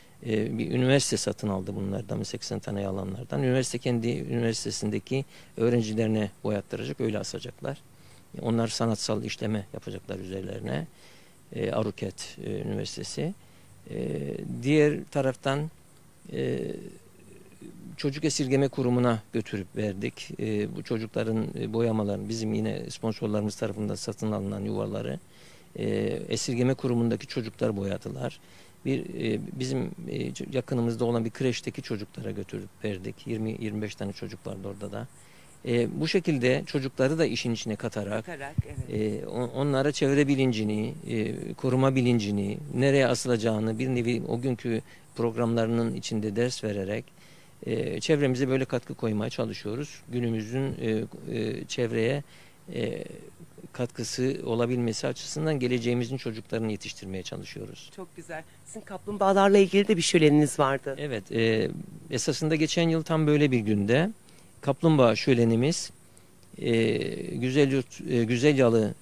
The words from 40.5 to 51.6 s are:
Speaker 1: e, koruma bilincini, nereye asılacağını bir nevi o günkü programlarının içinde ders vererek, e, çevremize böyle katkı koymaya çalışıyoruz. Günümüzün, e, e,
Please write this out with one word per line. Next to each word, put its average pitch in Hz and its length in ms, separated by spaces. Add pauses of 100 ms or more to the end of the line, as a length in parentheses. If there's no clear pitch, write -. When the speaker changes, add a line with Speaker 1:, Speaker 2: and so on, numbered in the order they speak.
Speaker 1:
e, 107 460
koruma 131 420
bilincini, 104 640 (180)
nereye 135 320
asılacağını 113 720
bir 131 80
nevi 120 400
o 117 140
günkü 120 400 (340)
programlarının 117 800
içinde 107 400
ders 123 280
vererek, 104 420 (600)
e, 113 340
çevremize 139 480
böyle 131 180
katkı 131 280
koymaya 110 360
çalışıyoruz. 113 720 (100)
Günümüzün, 120 720
e, 113 240 (320)
e, 113 280